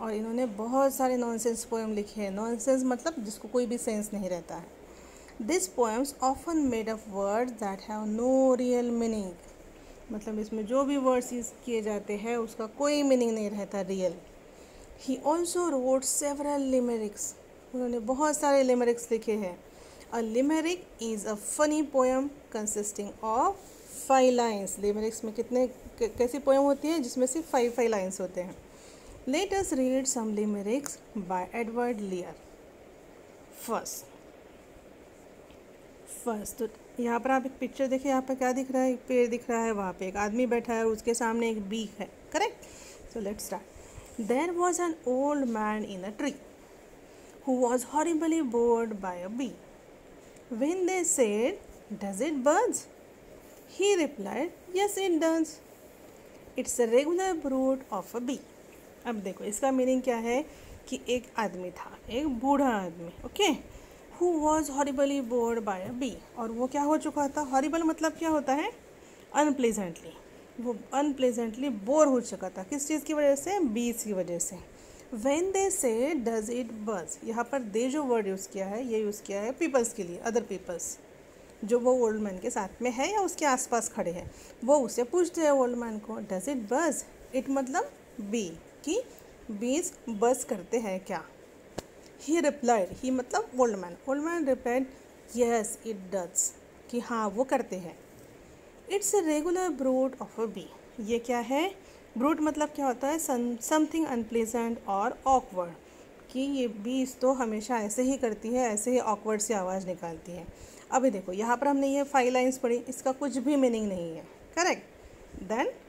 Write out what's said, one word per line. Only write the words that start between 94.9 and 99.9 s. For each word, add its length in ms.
"Yes, 300
it 280
does," 360
कि 100
हाँ 280
वो 160
करते 320
हैं। 220
"It's 220
a 80
regular 600
brood 340